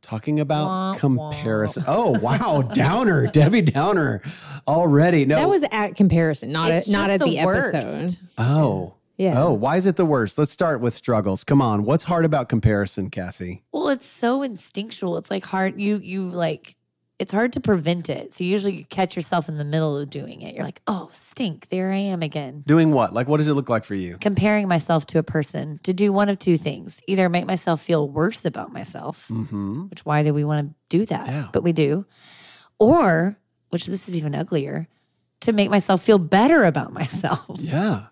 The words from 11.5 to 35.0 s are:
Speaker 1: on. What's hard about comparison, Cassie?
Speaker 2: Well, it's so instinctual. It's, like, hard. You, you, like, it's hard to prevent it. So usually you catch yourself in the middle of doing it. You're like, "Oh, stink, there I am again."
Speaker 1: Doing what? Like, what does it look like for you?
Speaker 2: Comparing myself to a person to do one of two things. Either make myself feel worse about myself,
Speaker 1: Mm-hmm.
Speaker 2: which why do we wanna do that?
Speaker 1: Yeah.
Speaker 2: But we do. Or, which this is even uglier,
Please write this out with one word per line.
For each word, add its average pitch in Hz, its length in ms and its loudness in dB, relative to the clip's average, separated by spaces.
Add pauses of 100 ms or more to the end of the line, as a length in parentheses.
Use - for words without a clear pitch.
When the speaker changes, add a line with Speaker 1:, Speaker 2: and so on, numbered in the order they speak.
Speaker 1:
on. 107 240 2
What's 143 200 0
hard 170 200 0
about 147 240 0
comparison, 101 640 0
Cassie? 90 520 -10 (100)
Speaker 2:
Well, 294 180 -2
it's 269 160 -4
so 254 360 -2
instinctual. 196 760 -8
It's, - 120 -10
like, 196 140 -6
hard. 190 340 -2
You, 202 200 0
you, 190 300 -6
like, 170 480 -6 (440)
it's - 120 -6
hard 233 200 0
to - 80 -6
prevent 175 500 0
it. - 240 -8
So - 80 -8
usually 196 360 0
you - 80 -16
catch - 280 -4
yourself 175 340 -4
in 151 100 -8
the 147 60 -4
middle 151 320 0
of 143 140 -6
doing - 320 -12
it. - 120 -14
You're - 100 -6
like, - 240 -12
"Oh, 180 240 -4
stink, - 560 -8
there 185 240 -2
I 196 60 0
am 190 240 -4
again." 143 440 -8
Speaker 1:
Doing 156 260 6
what? 113 200 4
Like, 123 160 -2
what 151 80 2
does 151 100 2
it 151 80 2
look 139 140 -2
like 113 160 0
for 104 100 -8
you? 90 260 -6
Speaker 2:
Comparing 208 460 0
myself 165 400 0
to - 120 0
a 156 40 2
person 151 600 -4
to 190 80 -2
do 202 200 2
one 202 160 2
of 196 120 -2
two 170 160 2
things. - 500 -6
Either 190 220 2
make 175 180 0
myself 175 340 -2
feel 151 280 0
worse 156 360 -2
about - 280 -6
myself, - 560 -12
Speaker 1:
Mm-hmm. 113 640 -6
Speaker 2:
which - 140 -18
why 151 200 0
do 147 100 2
we 147 100 0
wanna 147 260 -2 (180)
do 185 180 2
that? - 200 -6
Speaker 1:
Yeah. 127 260 -6
Speaker 2:
But 165 100 0
we 170 100 2
do. 160 340 0 (720)
Or, 208 600 4 (300)
which - 180 -4
this 185 220 -8
is 180 80 -6
even 151 180 -4
uglier, 143 540 -4 (520)